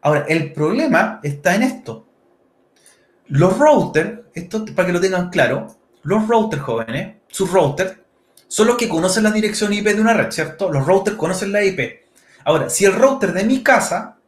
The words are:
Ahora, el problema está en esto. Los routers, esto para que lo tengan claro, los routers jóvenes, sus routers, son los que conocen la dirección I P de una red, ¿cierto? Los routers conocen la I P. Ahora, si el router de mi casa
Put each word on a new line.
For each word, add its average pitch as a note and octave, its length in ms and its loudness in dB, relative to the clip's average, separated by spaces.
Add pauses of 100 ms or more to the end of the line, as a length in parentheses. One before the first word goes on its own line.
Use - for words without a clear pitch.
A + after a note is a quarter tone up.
Ahora, D3 240 2
el D#3 240 -2
problema G3+ 680 0
está D3 320 -2
en A3 80 2
esto. - 440 -6 (1200)
Los F3+ 300 2
routers, A3 640 2 (140)
esto G#3+ 280 -8 (120)
para F3+ 120 0
que F3 60 -2
lo F3 80 0
tengan F#3 300 0
claro, C3 440 -2 (280)
los G#3+ 260 0
routers G#3+ 340 0
jóvenes, A2+ 540 -6 (100)
sus F#3 240 -4
routers, F3+ 460 0 (500)
son G#3+ 200 2
los B3 100 2
que A#3+ 100 -2
conocen F#3 360 0
la G#3+ 80 4
dirección G#3+ 420 -2
I G3+ 80 -2
P G#3 140 0
de G#3+ 80 0
una A3+ 100 4
red, F#3 180 0
¿cierto? E3 400 -6
Los C3+ 160 -2
routers G3 300 2
conocen F#3 340 -4
la G#3 140 0
I F#3+ 80 2
P. - 320 -8 (400)
Ahora, D3+ 240 0
si - 160 0
el G3 80 6
router A3 400 2
de F#3+ 120 -2
mi C4 180 0
casa - 640 0